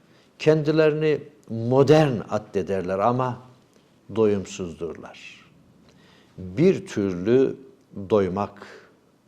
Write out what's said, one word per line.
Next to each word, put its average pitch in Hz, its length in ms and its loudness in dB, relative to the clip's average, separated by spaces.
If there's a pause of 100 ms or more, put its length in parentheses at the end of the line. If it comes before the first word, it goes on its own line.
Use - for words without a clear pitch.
(380)
kendilerini 156 800 2 (280)
modern 127 720 4 (100)
addederler 95 680 -4
ama 123 440 -2 (720)
doyumsuzdurlar. 90 1300 -4 (960)
Bir 107 480 0
türlü 104 720 0 (540)
doymak 98 560 -2 (600)